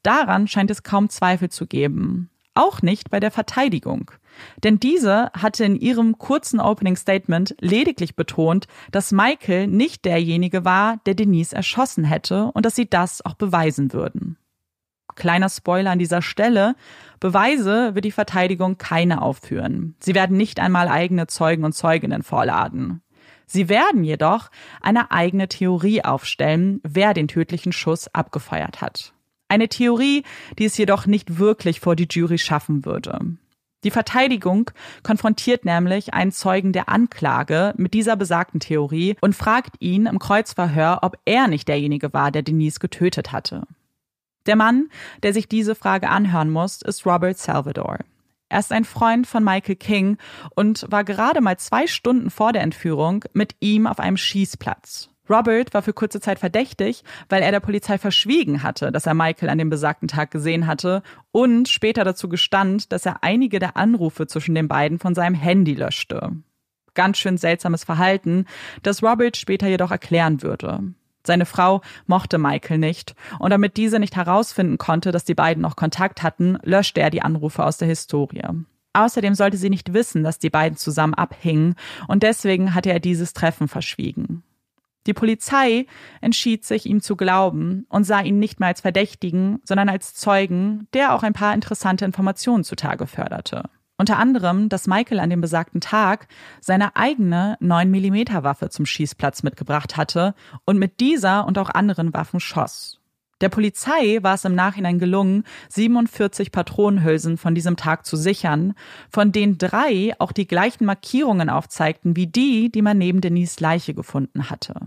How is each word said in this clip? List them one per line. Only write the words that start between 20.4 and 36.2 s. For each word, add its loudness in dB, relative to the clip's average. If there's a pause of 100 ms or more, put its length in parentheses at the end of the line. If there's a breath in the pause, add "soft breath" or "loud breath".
einmal 2
eigene 0
Zeugen 0
und 0
Zeuginnen 0
vorladen. -2 (440 soft breath)
Sie 0
werden 4
jedoch 0 (320 loud breath)
eine 2
eigene 0
Theorie 0
aufstellen, 0
wer 2
den 0
tödlichen -4
Schuss -4
abgefeuert -6
hat. -10 (340)
Eine 2
Theorie, 2 (340 loud breath)
die 0
es -2
jedoch 2
nicht 0
wirklich 2
vor 2
die 0
Jury 0
schaffen -2
würde. -6 (640)
Die 0
Verteidigung 0 (320 loud breath)
konfrontiert 0
nämlich 0
einen 2